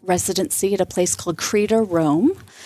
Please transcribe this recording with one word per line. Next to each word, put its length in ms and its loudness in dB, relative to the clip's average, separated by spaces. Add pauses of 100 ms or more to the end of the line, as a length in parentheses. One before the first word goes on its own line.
residency 720 -2
at 80 2
a 60 -2
place 260 0
called 240 -6
Krita 460 2
Rome, 520 2 (300)